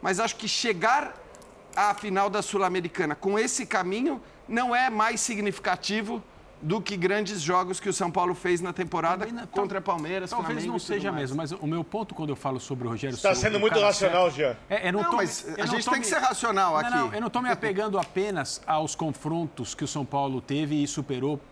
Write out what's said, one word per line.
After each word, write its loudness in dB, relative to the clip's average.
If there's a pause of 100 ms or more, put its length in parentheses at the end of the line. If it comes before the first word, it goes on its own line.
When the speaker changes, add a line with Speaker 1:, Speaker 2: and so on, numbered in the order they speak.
Speaker 1:
mas 0
acho 0
que -6
chegar 2 (640)
à 4
final 0
da 0
Sul-Americana 0
com 0
esse 0
caminho 0 (280)
não 0
é 4
mais 0
significativo -2 (400)
do 0
que -6
grandes 0
jogos 2
que -4
o 0
São 0
Paulo 2
fez 2
na -4
temporada 0
Speaker 2:
Também -8
não, -12
Speaker 1:
contra -2
Speaker 2:
tal-, 0
Speaker 1:
Palmeiras, -4
Speaker 2:
talvez -2
Speaker 1:
Flamengo -2
Speaker 2:
não -2
Speaker 1:
e -2
tudo -10
Speaker 2:
seja -2
Speaker 1:
mais. -2
Speaker 2:
mesmo, -2
mas -4
o -6
meu 0
ponto -6
quando -4
eu -2
falo -4
sobre -6
o -2
Rogério -4
Speaker 3:
Você -10
tá 6
Speaker 2:
Ceni, 0
Speaker 3:
sendo 2
Speaker 2:
o 2
Speaker 3:
muito 4
Speaker 2:
cara 6
Speaker 3:
racional, 6
Speaker 2:
certo, -8
Speaker 3:
Jean. 2 (140)
Speaker 2:
é, 0
eu 2
não 2
Speaker 1:
Não, 2
Speaker 2:
tô 4
Speaker 1:
mas 0
Speaker 2:
me, -8
Speaker 1:
a -6
Speaker 2:
eu -6
não 0
Speaker 1:
gente 0
Speaker 2:
tô 2
Speaker 1:
tem 4
Speaker 2:
me, -2
Speaker 1:
que 0
ser 2
racional 2
Speaker 2:
não, 4
Speaker 1:
aqui. 0
Speaker 2:
não, 2
eu -2
não -2
tô -2
me 0
apegando 0
apenas -2
aos 0
confrontos -4
que -6
o -4
São -4
Paulo -2
teve 0
e 2
superou -2 (140)